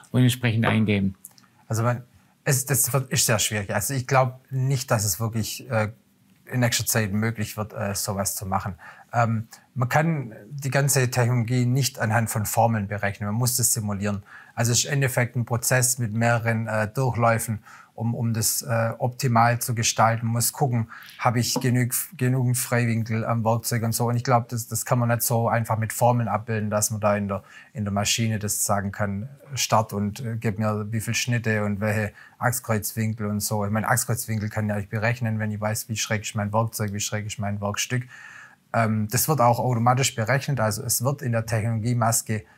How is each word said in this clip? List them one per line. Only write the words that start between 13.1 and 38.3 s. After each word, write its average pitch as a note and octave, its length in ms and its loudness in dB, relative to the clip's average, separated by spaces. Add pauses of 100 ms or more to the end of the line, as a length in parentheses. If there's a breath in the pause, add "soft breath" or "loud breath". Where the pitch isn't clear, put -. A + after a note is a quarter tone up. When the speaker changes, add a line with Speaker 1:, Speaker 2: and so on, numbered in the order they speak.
Speaker 2:
Man G#2 100 -2
muss B2 200 0
das - 160 2
simulieren. G#2 500 -2 (320 loud breath)
Also A#2 180 0
es A#2 80 2
ist - 40 0
im D3+ 80 -6
Endeffekt C3 420 0
ein A#2+ 120 -2
Prozess B2 520 2
mit A#2 140 -2
mehreren, A2+ 540 2
äh, A2 220 0
Durchläufen, A#2 720 0 (340 loud breath)
um, A2+ 200 -2
um A#2 200 0
das, - 260 0
äh, A#2 380 0
optimal A#2+ 640 2
zu B2 140 -4
gestalten. A2+ 520 2
Man A2+ 80 0
muss A#2 180 0
gucken, A#2+ 360 0 (300 loud breath)
habe B2 220 2
ich - 200 0
genug, B2 320 2 (260)
genügend B2+ 400 0
Freiwinkel A2+ 680 0
am A#2 200 0
Werkzeug A2+ 380 0
und A2+ 100 0
so. A#2 160 0
Und A#2+ 80 0
ich A#2+ 80 -2
glaub, A#2+ 240 4
das, A#2 200 -6
das - 160 -4
kann B2+ 140 2
man A#2+ 100 2
nicht A#2 140 2
so A#2 260 2
einfach A2+ 300 0
mit A2 160 -2
Formeln A#2+ 340 2
abbilden, G#2+ 400 -2
dass G#2 220 0
man A2 100 -6
da G#2 160 4
in G2+ 120 -2
der, G2 160 -4 (280 loud breath)
in G#2+ 120 -4
der G2+ 80 -2
Maschine A2 460 0
das G2+ 280 -4
sagen G2+ 260 0
kann, G2+ 360 -4 (260)
Start A2+ 380 2
und, G2+ 280 -2
äh, A2+ 180 -6
gib G#2+ 200 -2
mir G#2+ 320 0
wie A2+ 100 -2
viel A2 140 -4
Schnitte A2 500 0
und G#2 160 -2
welche G#2+ 320 0 (260 loud breath)
Achskreuzwinkel A2 880 -2
und G#2 140 0
so. G#2 240 -2
Ich G2+ 60 -2
meine, G#2+ 180 0
Achskreuzwinkel A2+ 600 0
kann G#2+ 180 -2
ja G#2 100 -2
ich G2+ 100 -6
berechnen, A2 500 -2
wenn G#2+ 120 -2
ich G#2 100 -4
weiß, G#2+ 280 -4
wie A2 80 -6
schräg G#2 260 -2
ist - 120 -8
mein G#2 180 -2
Werkzeug, A2 400 0
wie G#2 80 -4
schräg G#2+ 260 -4
ist G2+ 120 -8
mein G2+ 220 -4
Werkstück. G#2 440 -2 (720 loud breath)